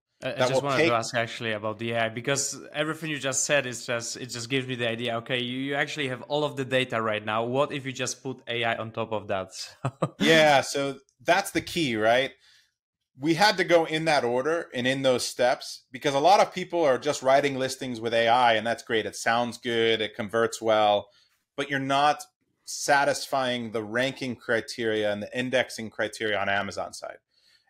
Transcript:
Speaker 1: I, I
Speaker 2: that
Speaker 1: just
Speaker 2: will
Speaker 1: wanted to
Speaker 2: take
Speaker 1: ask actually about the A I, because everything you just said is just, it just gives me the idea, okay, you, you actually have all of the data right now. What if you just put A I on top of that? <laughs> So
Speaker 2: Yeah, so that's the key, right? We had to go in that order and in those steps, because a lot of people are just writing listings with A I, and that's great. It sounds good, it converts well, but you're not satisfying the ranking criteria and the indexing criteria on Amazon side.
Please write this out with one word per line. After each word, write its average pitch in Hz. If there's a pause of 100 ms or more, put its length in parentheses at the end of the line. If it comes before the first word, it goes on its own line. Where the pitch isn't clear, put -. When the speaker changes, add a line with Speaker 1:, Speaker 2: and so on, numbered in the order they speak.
(220)
Speaker 1:
I, 131
I 127
Speaker 2:
that -
Speaker 1:
just 127
Speaker 2:
will 131
Speaker 1:
wanted 139
to 123
Speaker 2:
take 120
Speaker 1:
ask 117
actually 117
about 107
the 117
A 117
I, 113
because 123 (120)
everything 156
you 147
just 127
said 139
is 120
just, 117
it 127
just 120
gives 127
me 127
the 117
idea, 117
okay, 123
you, 123
you 139
actually 143
have 123
all 147
of 135
the 135
data 127
right 107
now. 110
What 139
if 139
you 135
just 123
put 131
A 117
I 113
on 110
top 113
of 104
that? 95
<laughs> -
So -
Speaker 2:
Yeah, 151
so 139 (260)
that's 180
the 165
key, 139
right? 120 (840)
We 156
had 190
to 185
go 165
in 160
that 143
order 131
and 123
in 135
those 127
steps, -
because 135
a 139
lot 190
of 185
people 175
are 127
just 139
writing 135
listings 127
with 117
A 117
I, 120
and 110
that's 117
great. 110
It 95
sounds 117
good, 113
it 104
converts 113
well, 107 (480)
but 143
you're 139
not 139 (400)
satisfying 131
the 113
ranking 123
criteria 107
and 104
the 123
indexing 123
criteria 107
on 98
Amazon 98
side. - (520)